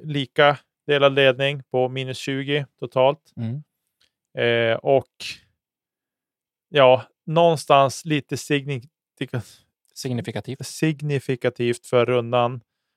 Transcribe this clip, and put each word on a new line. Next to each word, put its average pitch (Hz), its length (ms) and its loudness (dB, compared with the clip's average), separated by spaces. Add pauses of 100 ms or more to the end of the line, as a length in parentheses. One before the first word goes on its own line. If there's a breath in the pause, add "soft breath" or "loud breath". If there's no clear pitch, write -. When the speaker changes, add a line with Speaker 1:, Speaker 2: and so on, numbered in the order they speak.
Speaker 1:
lika 143 560 0 (280)
delad 143 260 4
ledning 135 580 2
på 127 180 0
minus 131 300 -8
tjugo 139 480 -6 (140)
totalt. 131 560 -2
Speaker 2:
Mm. 120 260 -8 (760)
Speaker 1:
Eh, 117 380 0
och 135 320 0 (1600)
ja, 127 340 6 (240)
någonstans 151 800 2
lite 143 320 -4
signifika-, 135 1040 -8 (540)
Speaker 2:
Signifikativt. 123 720 -8
Speaker 1:
signifikativt 135 1200 -4
för 120 200 2
rundan 123 540 0 (360)